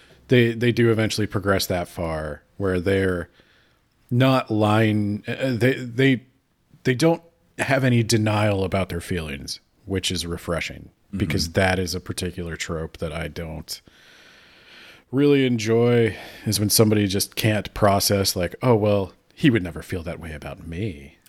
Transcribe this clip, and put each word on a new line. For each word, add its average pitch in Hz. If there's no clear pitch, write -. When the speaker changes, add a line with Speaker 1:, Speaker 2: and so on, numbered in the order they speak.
Speaker 1:
They, 120
they 117
do 117
eventually 107
progress 98
that 87
far 78
where 92
they're 92
not 131
lying. 107
Uh, 131
they, 127
they, 127
they 131
don't 165
have 135
any 120
denial 107
about 92
their 85
feelings, 78
which 95
is 87
refreshing 82
Speaker 2:
Mm-hmm. 98
Speaker 1:
because 85
that 92
is 90
a 90
particular 85
trope 80
that 82
I 80
don't 80
really 139
enjoy, 117
is 104
when 104
somebody 107
just 95
can't 107
process, 98
like, 87
"Oh, 127
well, 101
he 160
would 113
never 80
feel 87
that 80
way 80
about 76
me." 82